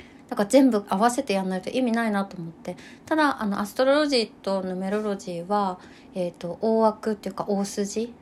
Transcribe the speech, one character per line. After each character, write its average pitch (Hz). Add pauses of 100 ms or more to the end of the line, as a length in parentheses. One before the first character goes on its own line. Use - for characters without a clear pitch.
(300)
だ 240
か 208
ら 202
全 269
部 208
合 196
わ 240
せ 277
て 202
や 190
ん 185
な 185
い 185
と -
意 254
味 240
な 226
い 214
な 196
と 196
思 165
っ 165
て。 - (280)
た 311
だ、 294
あ 220
の、 202
ア 208
ス -
ト 254
ロ 269
ロ 302
ジ 285
ー 214 (100)
と 196
ヌ 185
メ 190
ロ 208
ロ 202
ジ 185
ー 170
は、 202 (360)
え 180
ー -
と、 170
大 226
枠 214
っ -
て 202
い 196
う -
か -
大 196
筋、 214